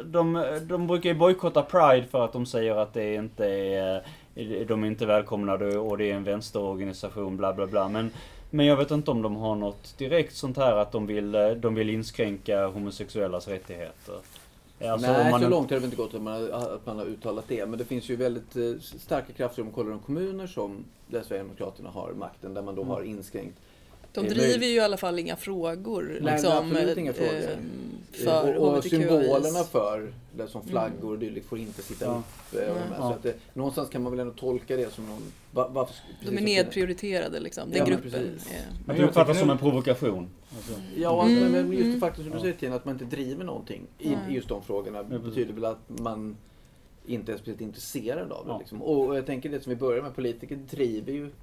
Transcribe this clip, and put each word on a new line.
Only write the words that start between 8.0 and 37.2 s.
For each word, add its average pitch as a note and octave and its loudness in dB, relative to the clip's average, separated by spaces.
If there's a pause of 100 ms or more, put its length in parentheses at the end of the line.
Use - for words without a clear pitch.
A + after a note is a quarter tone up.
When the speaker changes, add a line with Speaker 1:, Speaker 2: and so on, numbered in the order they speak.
Speaker 1:
men D3 4
jag D3 8
vet C#3+ 0
inte D3 2
om A#2 0
de G#2 -2
har A2 0
något G#2 -6
direkt D3+ 0
sånt B2+ -4
här B2+ 6
att G#2 4
de G#2+ 0
vill, G#2 -2 (300)
de A2+ 2
vill A2 2
inskränka G#2+ 0
homosexuellas G2 -4
rättigheter. F#2 -10 (680)
Alltså, A2+ 2
Speaker 2:
Nej, B2 6
Speaker 1:
om B2 6
man - -
Speaker 2:
så A#2+ 6
Speaker 1:
inte A#2+ 6
Speaker 2:
långt C#3 4
har C3+ 2
det B2+ -2
inte A#2+ -4
gått A2+ -2
att A2 -6
man G#2+ -4
har, A2 -4 (260)
att G#2+ -12
man G#2+ -6
har G2+ -6
uttalat G#2+ -6
det. A2 -2
Men A2+ -6
det A#2+ -6
finns B2 -6
ju B2 -2
väldigt, A#2+ -4
eh, A#2 0 (100)
starka - -6
krafter B2 -4
om G#2+ -6
man G#2 -12
kollar A2 -4
de G#2 -8
kommuner F#3 -6
som, G2+ -8 (240)
där A#2 -4
Sverigedemokraterna F#2+ -8
har F2+ -8
makten, G2 -10
där G2+ -6
man G2 -8
då F#2+ -4
Speaker 1:
Mm. - -6
Speaker 2:
har G2 -4
inskränkt, G2+ -10 (540)
Speaker 3:
De - -6
Speaker 2:
eh, G#3 0
Speaker 3:
driver A3+ 2
Speaker 2:
möjlighet. A#3+ 4
Speaker 3:
ju A#3 2
i A#3 6
alla G#3 4
fall F3 -2
inga E3 -4
frågor, F3 -4
Speaker 2:
Nej, D3+ 2
Speaker 3:
liksom, E3 4
Speaker 2:
absolut E3 2
inga D3+ -2
Speaker 3:
eh, - -10
Speaker 2:
frågor. D#3+ 2 (200)
Speaker 3:
ehm, D#3 -8 (280)
Speaker 2:
Eh, - -6
Speaker 3:
för D3+ 4
Speaker 2:
och, D3+ 6
och C#3+ 6
Speaker 3:
H - 4
B C#3 4
T F3 -6
Q E3 4
I D#3 6
S. D#3+ 2
Speaker 2:
symbolerna D3+ 4
för G#2+ 0 (240)
det A2 -6
som A2 -10
Speaker 3:
Mm. - -12
Speaker 2:
flaggor A2+ -2
och G#2+ -4
dylikt A2 -6
får A#2 -6
inte G#2+ -10
sitta A#2+ -8
Speaker 1:
Ja. B2 0 (400)
Speaker 2:
uppe G#2 -2
och G#2 -2
Speaker 3:
Nej. A2 -4
Speaker 2:
de - -8
här. C3+ -6
Så B2+ 0
Speaker 1:
Ja. A#2 0
Speaker 2:
att A2+ -6
det, A#2 -2 (200)
någonstans C#3 -4
kan B2+ -4
man B2 -4
väl B2 -4
ändå A#2+ -6
tolka B2+ -2
det A#2+ -2
som A2 -12
någon, G#2+ -10 (300)
va-, B2+ 0
varför, C3 -2
precis - -14
Speaker 3:
De G3 -2
är G3+ 0
Speaker 2:
som G#3 2
Speaker 3:
nedprioriterade, F#3 0